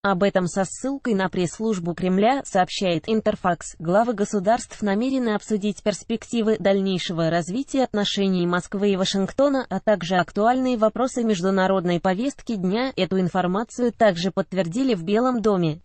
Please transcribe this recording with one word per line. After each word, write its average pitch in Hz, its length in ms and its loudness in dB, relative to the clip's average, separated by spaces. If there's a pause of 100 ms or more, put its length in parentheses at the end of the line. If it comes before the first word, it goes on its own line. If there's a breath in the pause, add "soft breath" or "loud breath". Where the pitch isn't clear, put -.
Об 196 220 0
этом 190 240 2
со 190 180 -2
ссылкой 262 480 -4
на 190 160 0
пресс-службу 180 640 -2
Кремля 202 520 2
сообщает 180 600 0
Интерфакс. 208 720 -2
Главы 202 360 2
государств 208 680 -2
намерены 226 540 0
обсудить 208 480 -4
перспективы 220 760 -2
дальнейшего 190 720 0
развития 180 540 -2
отношений 190 640 0
Москвы 190 460 0
и 190 40 0
Вашингтона, 233 720 0
а 190 100 -4
также 185 360 0
актуальные 247 600 2
вопросы 226 460 0
международной 190 760 2
повестки 220 560 -2
дня. 208 400 -2
Эту 190 240 0
информацию 190 760 -2
также 190 380 2
подтвердили 190 640 -2
в 170 80 -8
Белом 226 400 0
доме, 175 420 2